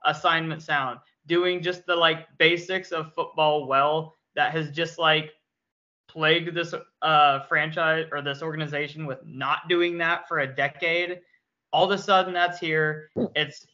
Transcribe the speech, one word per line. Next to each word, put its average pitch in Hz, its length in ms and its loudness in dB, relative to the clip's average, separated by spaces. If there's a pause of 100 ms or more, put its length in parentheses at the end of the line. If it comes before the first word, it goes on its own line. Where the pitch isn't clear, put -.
assignment 160 580 0
sound, 135 360 -4 (280)
doing 175 360 0
just 175 240 -4
the, 175 80 0
like, 160 320 2 (120)
basics 175 520 2
of 160 240 -6
football 151 520 0
well, 147 500 0 (180)
that 135 180 0
has 156 180 -4
just, 160 280 -6
like, 156 340 2 (720)
plagued 165 480 0
this, 165 200 -4 (280)
uh, 147 380 4
franchise 160 720 -2
or 147 100 -6
this 139 180 -6
organization 151 640 -6
with 131 220 -8
not 135 420 -4
doing 175 300 0
that 170 300 -2
for 165 100 -4
a 139 80 0
decade. 165 720 -2 (500)
All 160 140 4
of 190 60 2
a 196 120 0
sudden, 185 300 2
that's 175 260 0
here. 156 520 -2 (260)
It's 151 380 -4